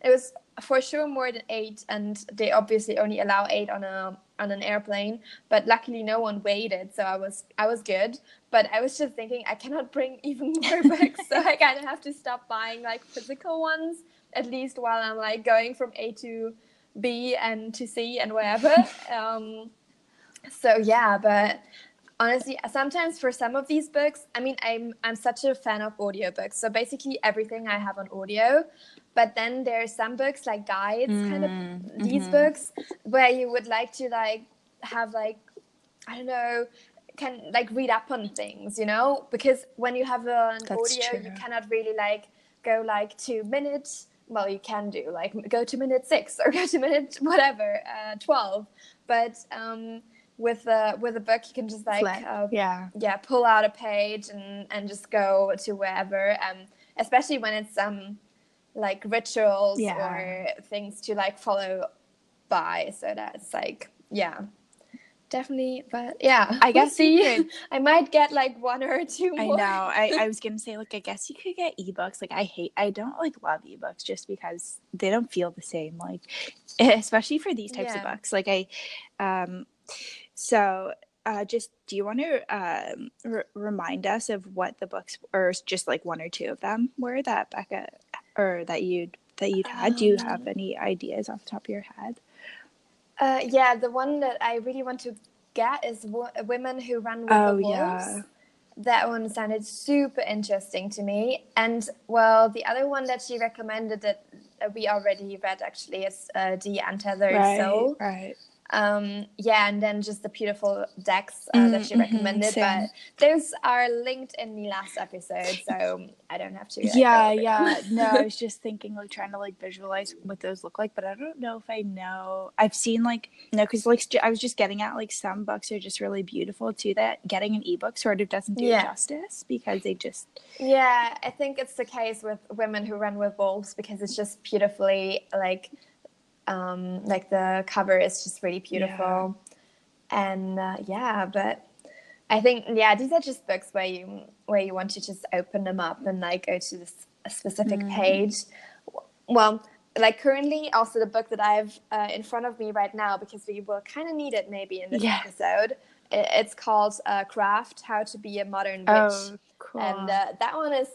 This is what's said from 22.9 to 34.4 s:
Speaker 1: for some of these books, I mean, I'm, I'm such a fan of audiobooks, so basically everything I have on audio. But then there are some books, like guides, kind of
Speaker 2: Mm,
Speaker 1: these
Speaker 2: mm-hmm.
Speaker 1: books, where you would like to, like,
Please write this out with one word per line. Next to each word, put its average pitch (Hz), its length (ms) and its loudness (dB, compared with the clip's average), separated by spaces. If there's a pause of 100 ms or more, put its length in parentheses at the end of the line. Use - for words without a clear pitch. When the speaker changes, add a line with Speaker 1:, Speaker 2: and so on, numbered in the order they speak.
Speaker 1:
for 254 120 0
some 240 240 -2
of 277 120 -2
these 302 220 2
books, 294 360 0 (100)
I 233 40 -4
mean, 262 220 -2
I'm, 226 320 -4 (100)
I'm 226 120 -2
such 240 280 -2
a 269 120 2
fan 214 260 -2
of 214 160 -6
audiobooks, 196 560 -4
so 226 160 -2
basically 247 540 -2
everything 220 440 -2
I 208 100 0
have 196 200 -6
on 196 140 -10
audio. 214 520 4 (520)
But 226 200 4
then 240 280 -2
there 233 200 0
are 226 40 -4
some 226 280 -4
books, 269 300 -2
like 208 200 -4
guides, 208 600 0
kind 196 180 0
of 190 60 -2
Speaker 2:
Mm, 180 520 -8
Speaker 1:
these 202 200 2
Speaker 2:
mm-hmm. 226 80 -8
Speaker 1:
books, 294 400 4 (320)
where 247 260 6
you 247 220 0
would 240 160 -2
like 233 260 -2
to, 262 160 -6
like, 226 340 -2 (380)